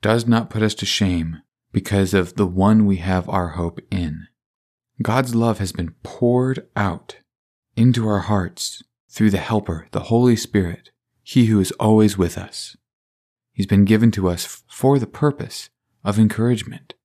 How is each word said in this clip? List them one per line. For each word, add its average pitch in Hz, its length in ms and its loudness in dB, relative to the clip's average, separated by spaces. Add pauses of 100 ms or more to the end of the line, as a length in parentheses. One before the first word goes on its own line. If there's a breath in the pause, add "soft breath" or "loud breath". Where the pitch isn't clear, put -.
does 113 240 0
not 117 240 0
put 110 120 -2
us 107 140 0
to 101 100 -10
shame 82 560 -2 (300)
because 98 420 0
of 92 220 0
the 104 100 2
one 101 400 4
we 98 120 2
have 90 300 -2
our 90 220 -2
hope 85 300 -6 (100)
in." 82 380 -6 (760)
God's 123 320 -2
love 113 240 0
has 95 140 -6
been 85 300 -8
poured 127 640 -2 (100)
out 101 420 -6 (580)
into 117 320 2
our 101 120 0
hearts 90 640 -6 (280)
through 107 200 2
the 98 80 0
Helper, 87 520 -6
the - 140 -6
Holy 120 320 4
Spirit, 92 540 -4 (320)
he 123 240 2
who 110 140 4
is 92 120 0
always 107 440 4
with 90 220 -2
us. - 380 -14 (760)
He's 98 140 -4
been 101 180 4
given 110 280 4
to 92 160 -2
us 87 160 -4
f-, - 240 -18
for 139 300 0
the 117 80 -2
purpose - 640 -6 (340)
of 104 140 -2
encouragement. 110 760 0 (100)